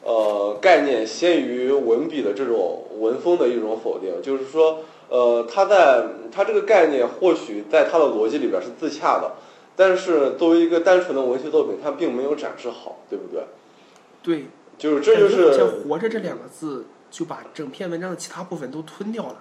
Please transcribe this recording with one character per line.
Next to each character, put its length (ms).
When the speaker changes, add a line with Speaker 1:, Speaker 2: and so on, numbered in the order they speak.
Speaker 1:
呃， 580
概 200
念 260
先 340
于 300
文 380
笔 120
的 140
这 100
种 400
文 220
风 180
的 80
一 140
种 200
否 200
定。 200
就 160
是 100
说， 340
呃， 400
他 180
在， 380
他 100
这 100
个 100
概 260
念 180
或 260
许 380
在 180
他 80
的 100
逻 220
辑 100
里 100
边 120
是 160
自 140
洽 300
的， 140
但 200
是 360
作 160
为 100
一 100
个 120
单 200
纯 140
的 80
文 180
学 80
作 200
品， 120
他 120
并 200
没 120
有 100
展 220
示 120
好， 300
对 80
不 160
对？ 120
Speaker 2:
对。 260
Speaker 1:
就 180
是， 40
这 160
就 120
是 220
Speaker 2:
感 80
觉 60
好 60
像 140
活 120
着 120
这 120
两 160
个 120
字 380
就 160
把 200
整 160
篇 180
文 120
章 100
的 60
其 120
他 140
部 140
分 120
都 140
吞 300
掉 100
了。 180